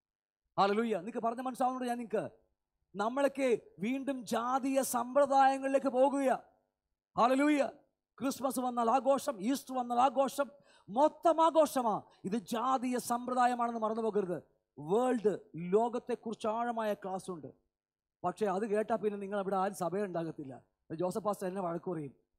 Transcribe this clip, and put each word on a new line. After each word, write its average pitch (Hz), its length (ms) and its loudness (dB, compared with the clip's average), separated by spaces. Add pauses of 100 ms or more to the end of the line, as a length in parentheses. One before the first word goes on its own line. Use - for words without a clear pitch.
(580)
ഹല്ലേലൂയ. 202 420 0
നിനക്ക് 220 180 -10
പറഞ്ഞ 233 220 -4
മനസ്സാവുന്നുണ്ടോ 254 460 -4
ഞാൻ 240 120 -4
നിനക്ക്? 202 320 -4 (680)
നമ്മളൊക്കെ 262 640 2 (200)
വീണ്ടും 254 480 -2
ജാതീയ 254 560 0
സമ്പ്രദായങ്ങളിലേക്ക് 269 1040 2
പോകുകയാ. 262 500 2 (800)
ഹല്ലേലൂയ. 269 520 4 (500)
ക്രിസ്മസ് 254 400 -2
വന്നാൽ 240 300 0
ആഘോഷം, 262 500 2
ഈസ്റ്റർ 262 340 -2
വന്നാൽ 240 260 -2
ആഘോഷം, 269 500 2 (380)
മൊത്തം 311 560 4
ആഘോഷമാ. 262 580 4 (220)
ഇത് 185 80 -6
ജാതീയ 247 680 0
സമ്പ്രദായമാണെന്ന് 240 840 0
മറന്നു 220 220 -2
പോകരുത്. 190 400 -2 (360)
വേൾഡ്, 202 600 0 (180)
ലോകത്തെക്കുറിച്ച് 220 920 -2
ആഴമായ 226 460 -2
ക്ലാസ് 190 360 -8
ഉണ്ട്. 151 160 -10 (760)
പക്ഷേ 180 220 -2
അത് 196 200 0
കേട്ടാൽ 214 300 0
പിന്നെ 202 220 -2
നിങ്ങൾ 202 200 -6
അവിടെ 196 180 -2
ആരും 190 180 0
സഭയുണ്ടാകത്തില്ല. 165 880 -6 (300)
ജോസഫ് 180 260 -2
പാസ്റ്റർ 202 280 -4
എന്നെ 185 140 -6
വഴക്ക് 175 300 -4
പറയും, 151 240 -8 (240)